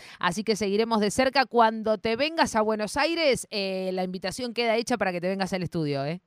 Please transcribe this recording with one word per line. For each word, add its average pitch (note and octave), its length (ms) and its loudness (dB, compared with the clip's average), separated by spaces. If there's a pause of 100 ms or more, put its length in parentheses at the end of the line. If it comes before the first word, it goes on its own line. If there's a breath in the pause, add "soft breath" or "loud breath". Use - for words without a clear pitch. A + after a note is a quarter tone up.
(200 loud breath)
Así F3+ 240 0
que A3 120 2
seguiremos G#3+ 440 0
de G#3 100 2
cerca. C4 380 2
Cuando A3 500 2
te A3+ 180 -2
vengas D4 400 0
a A3 60 4
Buenos G#3+ 340 -2
Aires, D#4 540 2
eh, F#3+ 420 -4
la F#3 120 -2
invitación F#3 500 -6
queda A#3 220 2
hecha A#3+ 240 0
para F#3+ 120 0
que F3+ 80 -4
te F3 100 0
vengas G3 240 -2
al F#3 100 -2
estudio, D3 420 -2
¿eh? E3 220 -6